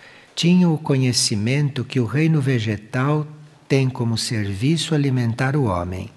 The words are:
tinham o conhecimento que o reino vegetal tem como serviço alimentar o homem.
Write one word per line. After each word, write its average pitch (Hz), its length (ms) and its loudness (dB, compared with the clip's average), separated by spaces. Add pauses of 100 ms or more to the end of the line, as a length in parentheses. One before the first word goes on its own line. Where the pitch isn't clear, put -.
(360)
tinham 175 380 4
o 147 40 -2
conhecimento 131 1080 0
que - 160 -4
o 117 60 2
reino 151 360 2
vegetal 127 840 -2 (400)
tem 135 220 2
como 117 280 -2
serviço 113 800 -2
alimentar 131 600 0
o 143 100 2
homem. 92 520 -4